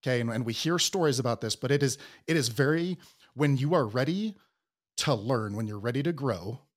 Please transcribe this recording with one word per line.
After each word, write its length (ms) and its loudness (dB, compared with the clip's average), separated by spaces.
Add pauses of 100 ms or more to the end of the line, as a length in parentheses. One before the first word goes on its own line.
Okay. 200 0
And, 80 -2
and 160 -2
we 80 -2
hear 240 0
stories 400 2
about 240 -2
this, 140 -2
but 140 -2
it 120 4
is, 160 0 (280)
it 120 2
is 100 0
very, 480 2 (380)
when 240 4
you 160 2
are 120 4
ready 480 -2 (640)
to 180 2
learn, 420 -2
when 100 -2
you're 120 -6
ready 240 -2
to 100 0
grow 480 -4 (160)